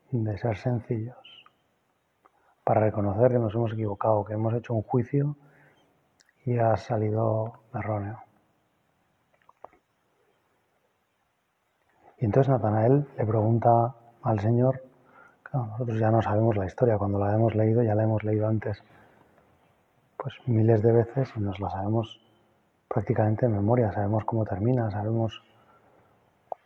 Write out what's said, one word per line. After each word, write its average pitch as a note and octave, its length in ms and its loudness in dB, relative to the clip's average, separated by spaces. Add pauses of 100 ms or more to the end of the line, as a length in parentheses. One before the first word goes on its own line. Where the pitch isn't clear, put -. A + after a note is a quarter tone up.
(120)
de G#2+ 260 -4
ser A2+ 180 -4
sencillos, A#2+ 880 -6 (1160)
para G#2+ 200 2
reconocer G#2+ 500 2
que B2 80 2
nos A2 160 -2
hemos A#2 160 -2
equivocado, G#2+ 520 0
que G#2+ 100 -8
hemos A2+ 200 -2
hecho A#2+ 200 -4
un G#2+ 80 -2
juicio C#3+ 540 -2 (1080)
y B2 140 0
ha A2+ 180 4
salido A2 800 -2 (200)
erróneo. G#2 460 -6 (4000)
Y A#2+ 80 -2
entonces B2 220 2
Natanael A#2+ 600 2 (100)
le A2+ 80 -2
pregunta A#2 720 2 (260)
al A2+ 160 0
Señor, A#2+ 460 0 (580)
claro, B2 240 -6
nosotros A2+ 320 -6
ya A2 140 2
no A2+ 100 4
sabemos A2 340 2
la F#2+ 100 -2
historia, A2+ 320 2
cuando G2+ 200 -2
la G2+ 160 0
hemos A2 220 2
leído, A2 260 2
ya G#2+ 140 0
la A2 80 2
hemos A2 180 0
leído G#2+ 240 -2
antes, A2 360 -4 (1300)
pues - 180 -10 (120)
miles A2 340 4
de A2+ 120 4
veces A#2 440 0
y A2+ 40 -6
nos G2 180 -6
la G2 120 -6
sabemos G#2 500 -4 (680)
prácticamente A2 580 0
de A#2 60 2
memoria, A2 400 2
sabemos G#2 320 -2
cómo A2 200 -2
termina, A2 480 -2
sabemos. A2 500 -4 (1200)